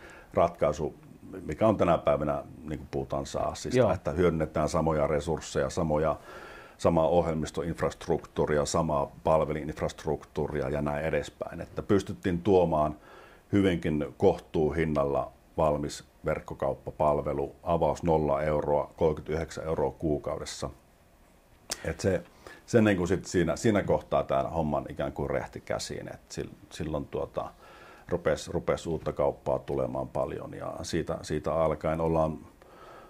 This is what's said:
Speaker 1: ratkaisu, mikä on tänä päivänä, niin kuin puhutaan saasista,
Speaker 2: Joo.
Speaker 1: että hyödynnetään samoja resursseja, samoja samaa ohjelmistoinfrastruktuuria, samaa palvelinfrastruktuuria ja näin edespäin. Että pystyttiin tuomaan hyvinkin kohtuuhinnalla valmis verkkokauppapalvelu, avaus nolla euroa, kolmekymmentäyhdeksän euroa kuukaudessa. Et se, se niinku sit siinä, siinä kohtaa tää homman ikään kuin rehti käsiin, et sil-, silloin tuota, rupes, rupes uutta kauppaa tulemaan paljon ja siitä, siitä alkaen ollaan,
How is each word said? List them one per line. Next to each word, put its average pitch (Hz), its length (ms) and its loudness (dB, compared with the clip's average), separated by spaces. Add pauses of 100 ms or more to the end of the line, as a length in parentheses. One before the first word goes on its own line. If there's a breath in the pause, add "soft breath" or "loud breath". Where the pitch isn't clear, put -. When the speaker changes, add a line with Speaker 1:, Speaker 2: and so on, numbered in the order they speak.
(340 loud breath)
Speaker 1:
ratkaisu, 78 600 2 (520)
mikä - 220 2
on 101 80 4
tänä 85 220 4
päivänä, 73 440 0 (220)
niin 76 140 -6
kuin 69 120 -14
puhutaan 69 360 -4
saasista, - 520 -2
Speaker 2:
Joo. 113 140 4
Speaker 1:
että - 180 -2
hyödynnetään 80 580 2
samoja 78 380 2
resursseja, 73 640 -2
samoja 76 460 0 (640 loud breath)
samaa 82 300 4
ohjelmistoinfrastruktuuria, 78 1600 0
samaa 76 460 0 (140)
palvelinfrastruktuuria 76 1400 -2
ja 71 140 -2
näin 73 220 -2
edespäin. 76 560 -4
Että - 220 -10
pystyttiin 95 600 0
tuomaan 82 540 4 (560 loud breath)
hyvinkin 85 540 2 (100)
kohtuuhinnalla 76 1160 2 (240)
valmis 73 480 0 (200)
verkkokauppapalvelu, 73 1400 -2
avaus 80 400 2
nolla 76 400 2
euroa, 73 540 0
kolmekymmentäyhdeksän 78 680 -2
euroa 78 340 0
kuukaudessa. - 720 -4 (1120)
Et - 160 -6
se, 95 220 0 (440 loud breath)
se 117 160 6
niinku 95 240 4
sit 87 180 0
siinä, 82 320 2
siinä 104 260 4
kohtaa 76 400 2
tää 67 260 0
homman 76 400 -2
ikään 71 240 -6
kuin 69 180 -4
rehti - 300 -4
käsiin, - 540 -6
et - 60 -18 (140)
sil-, - 200 -8 (160)
silloin 76 360 -4
tuota, - 440 -6 (580 loud breath)
rupes, 80 400 0
rupes 80 380 -2
uutta 78 260 -2
kauppaa 69 460 0
tulemaan 65 500 -4
paljon 71 460 -6
ja - 180 -8 (100)
siitä, 82 400 -4
siitä 76 320 -2
alkaen 80 460 0
ollaan, 80 380 2 (720 loud breath)